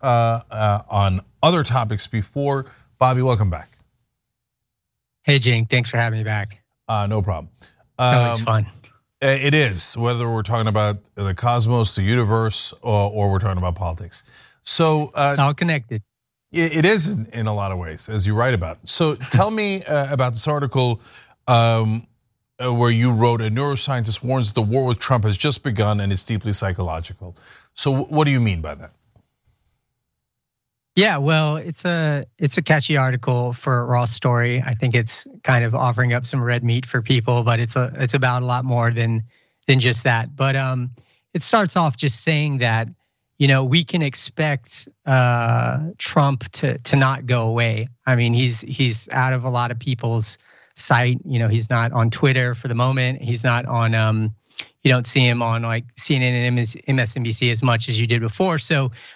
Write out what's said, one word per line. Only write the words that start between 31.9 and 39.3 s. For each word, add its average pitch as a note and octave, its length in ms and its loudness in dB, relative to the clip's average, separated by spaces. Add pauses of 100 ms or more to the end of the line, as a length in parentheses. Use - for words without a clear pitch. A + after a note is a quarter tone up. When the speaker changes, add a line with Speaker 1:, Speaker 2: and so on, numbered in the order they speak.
Speaker 2:
it's D#3+ 220 0
a - 20 0
catchy D3+ 360 2
article B2 560 0
for B2 280 0
a A#2+ 40 -2
Raw B2 200 2
story. A#2+ 580 0
I A#2 120 -4
think A#2 180 0
it's A#2 320 -2 (180)
kind A#2+ 220 2
of A2+ 80 0
offering A#2+ 400 0
up B2 100 -2
some B2+ 160 -4
red A#2+ 240 0
meat A#2+ 220 0
for B2 160 -2
people, A#2+ 420 2
but A2+ 160 2
it's A#2 160 -2
a, B2+ 200 0
it's C3 180 -2
about B2+ 300 0
a - 20 -2
lot B2 180 -2
more A#2+ 280 0
than, A2+ 320 0 (420)